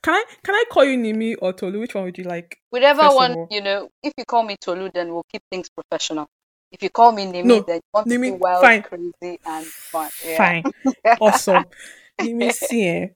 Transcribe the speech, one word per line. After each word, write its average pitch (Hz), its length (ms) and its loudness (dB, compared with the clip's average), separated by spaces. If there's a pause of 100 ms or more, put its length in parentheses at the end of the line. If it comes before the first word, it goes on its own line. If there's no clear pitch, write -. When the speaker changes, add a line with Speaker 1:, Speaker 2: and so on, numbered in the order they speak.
Speaker 1:
Can 330 120 0
I, 427 100 0 (200)
can 392 100 -2
I 466 160 2
call 277 140 4
you 269 140 2
Nimi 220 420 -4
or 185 120 -2
Tolu? 196 280 -8
Which 240 140 -10
one 196 100 -6
would 180 140 -10
you 185 60 -12
like? 175 340 -10 (120)
Speaker 2:
Whichever 285 400 4
Speaker 1:
First 269 100 6
of 254 80 4
Speaker 2:
one, 247 80 -4
Speaker 1:
all. 165 140 -10
Speaker 2:
you 208 120 -4
know, 196 280 -4 (120)
if 285 160 -6
you 240 60 -10
call 233 180 0
me 202 180 -6
Tolu, 185 320 -6
then 170 220 -6
we'll 170 160 -8
keep 175 200 -12
things 180 200 -10
professional. 156 560 -8 (460)
If - 100 -14
you 381 80 -4
call 233 220 6
me 196 140 -6
Nimi, 196 380 2
Speaker 1:
No, - 20 -10
Speaker 2:
then 170 100 -2
you - 180 -10
want 214 160 0
to 247 80 0
Speaker 1:
Nimi, 254 120 -2
Speaker 2:
be - 20 -6
wild, 180 380 4
Speaker 1:
fine. 208 140 4
Speaker 2:
crazy, 175 600 -12
and 160 260 -10 (200)
fun. 156 180 -6 (120)
Yeah. 165 220 0
Speaker 1:
Fine. 175 220 0 (180)
Speaker 2:
<laughs> 294 360 2
Speaker 1:
Awesome. 202 460 2 (540)
Nimi, 233 320 -2
see, 233 360 -2
eh? 170 280 -4